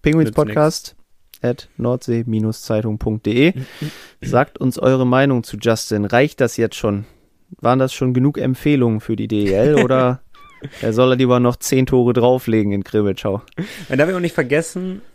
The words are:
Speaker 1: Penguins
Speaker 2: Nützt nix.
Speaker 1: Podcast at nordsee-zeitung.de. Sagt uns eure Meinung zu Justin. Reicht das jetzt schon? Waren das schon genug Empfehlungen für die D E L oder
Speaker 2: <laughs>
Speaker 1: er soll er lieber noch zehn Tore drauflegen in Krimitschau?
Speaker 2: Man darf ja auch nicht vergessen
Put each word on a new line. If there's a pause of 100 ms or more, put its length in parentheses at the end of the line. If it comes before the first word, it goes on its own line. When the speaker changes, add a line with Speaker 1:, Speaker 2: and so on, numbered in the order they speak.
Speaker 1:
Penguins
Speaker 2:
Nützt
nix.
Speaker 1:
Podcast (460)
at (100)
nordsee-zeitung.de. (640)
Sagt
uns
eure
Meinung
zu
Justin.
Reicht
das
jetzt
schon? (560)
Waren
das
schon
genug
Empfehlungen
für
die
D
E
L
oder (300)
Speaker 2:
<laughs>
Speaker 1:
er
soll
er
lieber
noch
zehn
Tore
drauflegen
in
Krimitschau? (460)
Speaker 2:
Man
darf
ja
auch
nicht
vergessen (140)